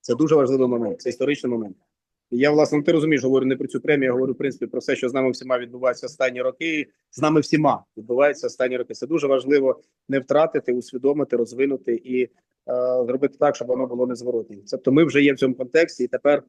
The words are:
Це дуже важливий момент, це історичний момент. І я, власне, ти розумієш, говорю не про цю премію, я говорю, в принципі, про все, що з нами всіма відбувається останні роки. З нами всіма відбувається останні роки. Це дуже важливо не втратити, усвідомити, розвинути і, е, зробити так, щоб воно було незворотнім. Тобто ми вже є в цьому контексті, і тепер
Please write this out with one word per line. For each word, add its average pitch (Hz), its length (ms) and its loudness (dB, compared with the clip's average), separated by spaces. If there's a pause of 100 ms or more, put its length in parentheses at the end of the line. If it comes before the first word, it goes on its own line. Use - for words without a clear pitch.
Це 120 140 -2
дуже 151 200 2
важливий 131 320 2
момент, 117 340 -4
це 127 80 -4
історичний 131 420 -4
момент. 107 260 -6 (540)
І 123 60 -2
я, 139 140 4
власне, 151 320 2
ти 170 80 2
розумієш, 151 320 2
говорю 131 220 2
не 131 100 2
про 135 120 -6
цю - 140 -6
премію, 143 240 2
я 127 80 0
говорю, 131 200 0
в - 40 -8
принципі, 127 300 -6
про 131 120 -6
все, 131 160 -2
що 127 140 -4
з 120 40 -8
нами 131 180 0
всіма 127 280 -4
відбувається 123 460 -4
останні 127 360 -4
роки. 151 460 -4 (240)
З - 100 -8
нами 156 180 2
всіма 147 440 0 (140)
відбувається 127 500 0
останні 127 300 -2
роки. 123 160 -8
Це 123 140 -10
дуже 143 200 -2
важливо 135 540 2 (280)
не 135 100 0
втратити, 147 540 0
усвідомити, 131 640 -2
розвинути 120 680 -2
і, 127 200 -2
е, 120 60 -6 (760)
зробити 135 340 -2
так, 143 160 2
щоб 120 120 -8
воно 127 200 -2
було 123 200 -2
незворотнім. 117 540 -6 (100)
Тобто 131 200 0
ми 156 120 6
вже 143 180 2
є 143 120 4
в 127 40 -4
цьому 131 180 0
контексті, 131 480 0
і 120 40 -2
тепер 143 420 0